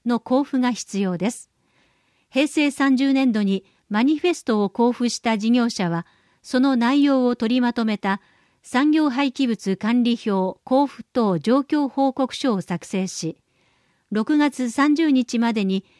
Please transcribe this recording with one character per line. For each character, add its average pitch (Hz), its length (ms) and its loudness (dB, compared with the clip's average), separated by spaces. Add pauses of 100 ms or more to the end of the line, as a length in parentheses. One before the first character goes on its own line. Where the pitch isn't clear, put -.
の 233 180 -2
交 269 200 0
付 269 140 -4
が 247 140 0
必 - 280 -6
要 185 180 -2
で 202 120 -2
す。 - 200 -12 (800)
平 285 180 0
成 294 220 0
三 277 260 2
十 277 160 2
年 269 200 2
度 214 100 0
に 190 220 -2 (240)
マ 208 140 0
ニ 294 160 2
フ 359 100 0
ェ 339 60 0
ス - 100 -10
ト 208 200 0
を 196 80 -4
交 240 200 2
付 233 180 -2
し - 100 -8
た 226 180 -2
事 220 120 0
業 240 180 2
者 185 220 -4
は、 170 160 -4 (360)
そ - 180 -2
の 269 160 2
内 254 260 2
容 269 240 2
を 240 100 0
取 233 200 -2
り 254 40 2
ま 240 120 0
と 233 120 -4
め 214 140 -2
た 196 220 -4 (420)
産 285 280 0
業 302 200 2
廃 269 220 -2
棄 269 140 -2
物 196 300 -2
管 233 260 0
理 233 100 2
表 190 520 -2
交 269 240 2
付 - 140 -18 (100)
等 208 260 0
状 233 220 2
況 285 280 -2
報 269 240 0
告 262 220 -4
書 254 200 -2
を 190 60 -2
作 170 260 -8
成 190 200 -4
し、 165 300 -8 (760)
六 220 280 0
月 262 320 0
三 285 240 2
十 311 160 2
日 254 280 0
ま 233 140 0
で 208 120 -2
に 190 200 -2 (160)